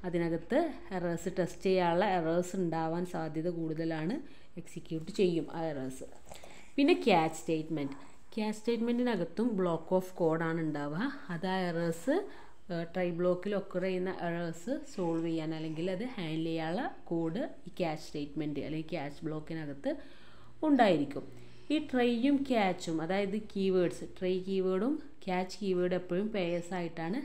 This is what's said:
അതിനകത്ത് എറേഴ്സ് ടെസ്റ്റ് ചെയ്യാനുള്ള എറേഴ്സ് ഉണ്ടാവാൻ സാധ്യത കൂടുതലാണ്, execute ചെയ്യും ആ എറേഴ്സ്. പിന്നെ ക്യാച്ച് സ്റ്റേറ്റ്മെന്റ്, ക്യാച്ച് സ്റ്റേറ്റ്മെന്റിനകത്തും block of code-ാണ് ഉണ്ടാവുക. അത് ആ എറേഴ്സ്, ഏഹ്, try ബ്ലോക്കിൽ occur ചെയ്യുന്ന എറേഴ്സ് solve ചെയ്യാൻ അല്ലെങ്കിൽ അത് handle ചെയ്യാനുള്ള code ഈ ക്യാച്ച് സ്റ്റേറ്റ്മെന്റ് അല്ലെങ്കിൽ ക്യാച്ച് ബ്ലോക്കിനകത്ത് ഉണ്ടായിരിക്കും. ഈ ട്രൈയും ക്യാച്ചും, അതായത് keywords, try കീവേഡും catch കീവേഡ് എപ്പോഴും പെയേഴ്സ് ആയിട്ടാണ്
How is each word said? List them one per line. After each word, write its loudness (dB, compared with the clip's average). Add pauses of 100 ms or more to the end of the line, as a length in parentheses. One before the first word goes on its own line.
അതിനകത്ത് 0 (400)
എറേഴ്സ് -2
ടെസ്റ്റ് -2
ചെയ്യാനുള്ള 4 (100)
എറേഴ്സ് 2
ഉണ്ടാവാൻ 0 (100)
സാധ്യത -2 (100)
കൂടുതലാണ്, 0 (460)
execute -8 (100)
ചെയ്യും 4 (120)
ആ -4
എറേഴ്സ്. -6 (720)
പിന്നെ 8 (120)
ക്യാച്ച് 6
സ്റ്റേറ്റ്മെന്റ്, -2 (400)
ക്യാച്ച് -2
സ്റ്റേറ്റ്മെന്റിനകത്തും 2 (120)
block 2 (120)
of -4 (100)
code-ാണ് 2
ഉണ്ടാവുക. -2 (280)
അത് -2
ആ 2 (140)
എറേഴ്സ്, 0 (560)
ഏഹ്, -2
try 0 (140)
ബ്ലോക്കിൽ 2
occur -2
ചെയ്യുന്ന 0 (140)
എറേഴ്സ് -2 (180)
solve 0
ചെയ്യാൻ -2
അല്ലെങ്കിൽ -2
അത് -4 (120)
handle -2
ചെയ്യാനുള്ള -2 (260)
code 0 (280)
ഈ -14
ക്യാച്ച് -2
സ്റ്റേറ്റ്മെന്റ് -4
അല്ലെങ്കിൽ -4
ക്യാച്ച് -6
ബ്ലോക്കിനകത്ത് -4 (760)
ഉണ്ടായിരിക്കും. 6 (480)
ഈ 4 (140)
ട്രൈയും 4 (120)
ക്യാച്ചും, 2
അതായത് 2 (160)
keywords, 2 (120)
try 2 (140)
കീവേഡും 2 (320)
catch 0
കീവേഡ് 2
എപ്പോഴും 0
പെയേഴ്സ് 0
ആയിട്ടാണ് -2